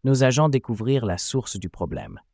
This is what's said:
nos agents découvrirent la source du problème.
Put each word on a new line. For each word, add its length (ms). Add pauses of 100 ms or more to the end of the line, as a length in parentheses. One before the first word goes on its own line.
nos 200
agents 240
découvrirent 580
la 120
source 380
du 120
problème. 520 (140)